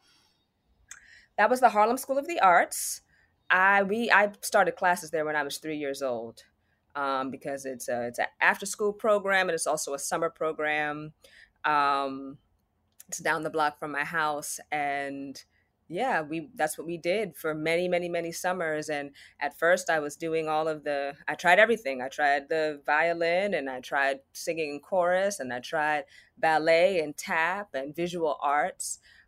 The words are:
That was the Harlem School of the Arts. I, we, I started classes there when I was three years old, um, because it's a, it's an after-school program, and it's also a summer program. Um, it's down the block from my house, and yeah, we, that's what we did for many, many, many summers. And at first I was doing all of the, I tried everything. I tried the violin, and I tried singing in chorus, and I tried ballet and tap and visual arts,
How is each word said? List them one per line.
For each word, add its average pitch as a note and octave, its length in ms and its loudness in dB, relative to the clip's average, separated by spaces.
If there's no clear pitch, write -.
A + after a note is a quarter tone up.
That G#3 100 4
was B3 120 2
the A#3+ 100 8
Harlem G#3+ 260 4
School C4+ 220 -4
of C#4+ 80 -4
the E4+ 140 -4
Arts. - 600 4
I, G3 320 6
we, G#3+ 280 -2
I G3+ 300 6
started F#3 360 2
classes F3+ 340 0
there D#3 140 -2
when D3+ 120 -2
I D3 60 0
was C#3+ 160 -6
three D#3 180 -8
years C#3 260 -6
old, A#2 400 -6
um, C3+ 340 -2
because C#3 360 -8
it's C3 220 -8
a, A#2+ 180 -2
it's A#2+ 120 -8
an A2+ 80 -2
after-school G3 540 0
program, G3 540 2
and E3 60 -2
it's D#3+ 120 -4
also D3 280 -2
a C#3 40 -8
summer E3 320 -2
program. D3+ 840 -4
Um, C#3 720 0
it's - 100 -10
down D#3 240 0
the D#3 80 -4
block D3 280 0
from D3+ 140 -8
my C#3+ 120 -4
house, D3+ 540 -4
and C#3 760 -6
yeah, F#3+ 340 -2
we, D#3 320 -8
that's D#3 240 -2
what D3+ 80 -10
we E3+ 100 -6
did F3+ 400 -2
for D#3 180 -4
many, E3 320 0
many, F3 220 -2
many E3+ 240 -4
summers. D#3+ 560 -4
And C#3+ 220 -6
at C#3+ 200 -6
first F3+ 320 2
I D#3+ 80 2
was D3+ 180 -6
doing D#3+ 320 -4
all D#3 180 0
of D3+ 180 -4
the, C#3 280 -4
I D3+ 60 -4
tried F3 240 6
everything. G#3 420 4
I C3 80 -6
tried C#3+ 400 2
the D#3 380 0
violin, E3+ 680 2
and C#3 160 -2
I B2+ 120 -6
tried C#3 400 0
singing D#3 440 -6
in C#3+ 40 -12
chorus, F#3+ 600 0
and B2+ 120 -8
I B2 80 -6
tried D3+ 440 -2
ballet E3 640 4
and D3+ 140 -4
tap F3+ 600 -2
and C#3 200 -8
visual E3+ 460 -4
arts, D3 600 -2